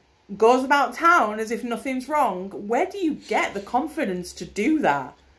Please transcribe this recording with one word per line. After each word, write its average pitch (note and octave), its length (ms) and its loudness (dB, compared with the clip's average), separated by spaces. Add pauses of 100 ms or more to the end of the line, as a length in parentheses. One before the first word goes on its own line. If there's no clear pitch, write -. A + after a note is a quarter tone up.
(380)
goes B3 260 6
about C4+ 300 2
town C4+ 480 4
as A3 100 -4
if A3+ 100 -4
nothing's B3+ 460 -6
wrong. G#3 460 0
Where A#3 320 -2
do G4 120 -8
you E4+ 180 -2
get - 380 -2
the G3 60 -6
confidence A#3 720 -4
to - 120 -12
do D4 340 0
that? C#3+ 340 0 (260)